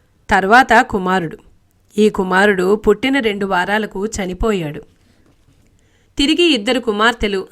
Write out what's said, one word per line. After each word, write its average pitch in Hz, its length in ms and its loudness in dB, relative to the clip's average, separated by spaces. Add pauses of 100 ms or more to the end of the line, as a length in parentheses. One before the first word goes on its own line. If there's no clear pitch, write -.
(300)
తర్వాత 220 520 4
కుమారుడు. 185 560 -4 (600)
ఈ 214 100 6
కుమారుడు 190 680 0
పుట్టిన 214 420 0
రెండు 202 280 -4
వారాలకు 196 600 -4
చనిపోయాడు. 185 760 -4 (1400)
తిరిగి 302 240 2
ఇద్దరు 254 380 0
కుమార్తెలు, 214 720 -2